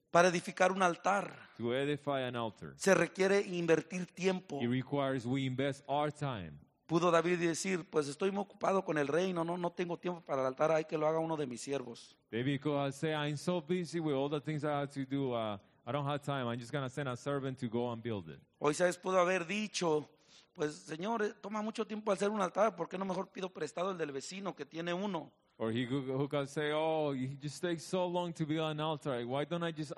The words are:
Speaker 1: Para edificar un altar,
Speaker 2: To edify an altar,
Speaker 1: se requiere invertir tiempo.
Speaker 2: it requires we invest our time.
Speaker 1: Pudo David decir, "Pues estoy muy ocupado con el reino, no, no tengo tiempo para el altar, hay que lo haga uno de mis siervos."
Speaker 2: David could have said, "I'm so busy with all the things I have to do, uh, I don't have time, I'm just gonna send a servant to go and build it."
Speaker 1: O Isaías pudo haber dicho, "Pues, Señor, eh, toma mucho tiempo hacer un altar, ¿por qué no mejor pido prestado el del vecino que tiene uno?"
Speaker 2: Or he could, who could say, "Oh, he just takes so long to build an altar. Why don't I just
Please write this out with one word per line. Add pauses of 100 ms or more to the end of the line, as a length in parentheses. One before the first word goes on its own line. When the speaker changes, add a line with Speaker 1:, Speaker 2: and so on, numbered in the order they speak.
(100)
Speaker 1:
Para
edificar
un
altar, (240)
Speaker 2:
To
edify
an
altar,
Speaker 1:
se
requiere
invertir
tiempo.
Speaker 2:
it
requires
we
invest
our
time. (280)
Speaker 1:
Pudo
David
decir,
"Pues
estoy
muy
ocupado
con
el
reino,
no,
no
tengo
tiempo
para
el
altar,
hay
que
lo
haga
uno
de
mis
siervos." (160)
Speaker 2:
David
could
have
said,
"I'm
so
busy
with
all
the
things
I
have
to
do,
uh, (300)
I
don't
have
time,
I'm
just
gonna
send
a
servant
to
go
and
build
it." (180)
Speaker 1:
O
Isaías
pudo
haber
dicho, (440)
"Pues,
Señor,
eh,
toma
mucho
tiempo
hacer
un
altar,
¿por
qué
no
mejor
pido
prestado
el
del
vecino
que
tiene
uno?" (320)
Speaker 2:
Or
he
could,
who
could
say,
"Oh,
he
just
takes
so
long
to
build
an
altar.
Why
don't
I
just